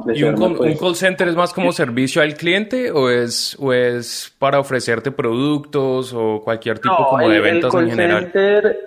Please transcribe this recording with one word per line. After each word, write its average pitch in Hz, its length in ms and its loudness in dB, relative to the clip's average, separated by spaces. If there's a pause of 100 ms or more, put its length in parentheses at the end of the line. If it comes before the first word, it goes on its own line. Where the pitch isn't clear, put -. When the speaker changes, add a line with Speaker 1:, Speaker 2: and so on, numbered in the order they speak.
Speaker 1:
ofrecerme, 143 380 0
Speaker 2:
call, 180 140 2
un - 40 -4
Speaker 1:
pues, 151 240 0
Speaker 2:
call 175 160 -2
center 185 320 0
es 165 80 0
más 175 160 0
como 180 180 0
servicio 135 500 -2
al 151 140 2
cliente 208 560 -2
o 135 200 2
es, 120 500 -2
o 135 120 0
es 123 680 -2
para 139 180 2
ofrecerte 127 540 -2
productos 131 1000 -2
o 110 300 -2
cualquier 113 380 -4
tipo 180 180 0
Speaker 1:
No, 143 120 4
Speaker 2:
como 131 160 4
Speaker 1:
el, 113 40 4
Speaker 2:
de 107 60 4
Speaker 1:
el 104 60 4
Speaker 2:
ventas 127 320 2
en 180 60 4
Speaker 1:
call - 100 2
Speaker 2:
general? - 340 2
Speaker 1:
center, 202 640 2